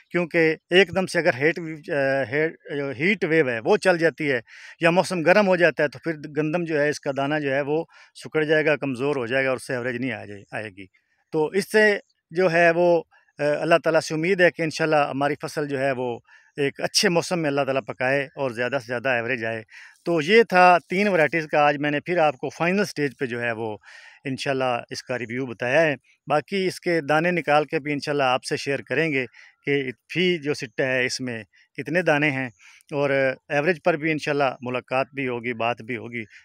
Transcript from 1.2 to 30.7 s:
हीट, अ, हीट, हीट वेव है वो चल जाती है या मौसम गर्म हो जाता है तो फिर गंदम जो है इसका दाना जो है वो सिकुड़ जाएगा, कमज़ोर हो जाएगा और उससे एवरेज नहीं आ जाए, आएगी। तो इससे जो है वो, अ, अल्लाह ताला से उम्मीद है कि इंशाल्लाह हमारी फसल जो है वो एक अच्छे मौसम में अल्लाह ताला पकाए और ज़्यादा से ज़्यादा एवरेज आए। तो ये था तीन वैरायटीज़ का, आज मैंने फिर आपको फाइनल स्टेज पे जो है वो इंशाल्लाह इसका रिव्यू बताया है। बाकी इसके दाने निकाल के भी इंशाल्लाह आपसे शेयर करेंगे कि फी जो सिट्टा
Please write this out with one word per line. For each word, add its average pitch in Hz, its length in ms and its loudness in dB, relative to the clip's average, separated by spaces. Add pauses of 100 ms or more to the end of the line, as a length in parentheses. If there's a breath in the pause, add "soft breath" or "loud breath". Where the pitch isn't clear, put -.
हीट, 160 240 0
अ, 143 680 -2
हीट, 156 300 -2 (400)
हीट 185 280 0
वेव 156 240 4
है 113 120 -2
वो 180 180 2
चल 180 180 4
जाती 156 300 0
है 123 140 0 (400 loud breath)
या 170 100 6
मौसम 180 320 0
गर्म 196 220 6
हो 185 120 4
जाता 160 260 4
है 143 60 2
तो 127 100 -18
फिर 165 160 -6 (160)
गंदम 156 340 -2
जो 156 140 -2
है 147 100 2
इसका 143 240 -6
दाना 139 260 -2
जो 139 120 -4
है 139 120 0
वो 151 220 -2 (320 soft breath)
सिकुड़ 156 280 -4
जाएगा, 156 320 4
कमज़ोर 139 400 -2
हो 117 100 -4
जाएगा 135 220 0
और 131 80 0
उससे - 160 -8
एवरेज 123 240 -4
नहीं 123 160 -4
आ 104 120 -10
जाए, 101 180 -16 (100)
आएगी। 101 360 -12 (440)
तो 156 220 0
इससे 214 440 2 (320)
जो 180 180 2
है 170 220 4
वो, 170 360 4 (320 soft breath)
अ, 147 40 -2
अल्लाह 156 360 4
ताला 160 220 2
से - 140 -6
उम्मीद 175 260 0
है 175 100 6
कि 170 120 -6
इंशाल्लाह 156 460 0
हमारी 143 280 -2
फसल 151 300 -6
जो 139 100 -4
है 135 160 0
वो 123 160 -4 (480 soft breath)
एक 143 240 -2
अच्छे 185 300 2
मौसम 170 280 0
में 151 100 0
अल्लाह 139 160 0
ताला 131 180 -2
पकाए 135 440 -2 (100)
और 135 160 -2
ज़्यादा 123 260 -2
से 110 80 -16
ज़्यादा 123 300 -2
एवरेज 117 280 -4
आए। 113 180 -6 (420 loud breath)
तो 170 180 0
ये 220 220 4
था 180 220 6 (140)
तीन 196 260 -2
वैरायटीज़ 156 400 2
का, 151 140 2
आज 147 160 4
मैंने 147 240 -2
फिर 175 200 -2
आपको 143 300 0
फाइनल 185 340 0
स्टेज 147 300 -4
पे 135 120 -6
जो 120 120 -6
है 120 160 -2
वो 110 240 -8 (480 loud breath)
इंशाल्लाह 131 680 -4
इसका - 240 -8
रिव्यू 120 300 -6
बताया 123 340 0
है। 151 140 2 (320 soft breath)
बाकी 185 400 -2
इसके 165 360 -2
दाने 156 300 2
निकाल 151 320 2
के 156 140 -4
भी 147 140 -6
इंशाल्लाह 143 360 -2
आपसे 135 280 -2
शेयर 135 260 -4
करेंगे 135 420 -2
कि 139 640 -6 (200)
फी 180 280 0
जो 143 160 -4
सिट्टा 139 300 -6